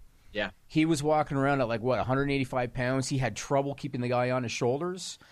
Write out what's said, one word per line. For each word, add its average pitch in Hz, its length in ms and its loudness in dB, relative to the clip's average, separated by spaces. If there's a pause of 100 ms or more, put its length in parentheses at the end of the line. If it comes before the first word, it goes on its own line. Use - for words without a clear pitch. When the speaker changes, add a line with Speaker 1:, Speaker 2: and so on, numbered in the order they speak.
(320)
Speaker 1:
Yeah. 101 200 -2 (160)
Speaker 2:
He 156 180 4
was 160 160 2
walking 151 360 2
around 139 240 2
at, 117 60 4
like, 113 140 -2
what, 123 160 2
a 95 60 0
hundred 135 260 2
eighty-five 127 420 0
pounds? 127 380 0
He 143 80 0
had 120 180 -2
trouble 139 380 0
keeping 131 280 -6
the 123 80 -2
guy 123 200 2
on 127 140 0
his 107 80 -6
shoulders. 170 680 -2 (140)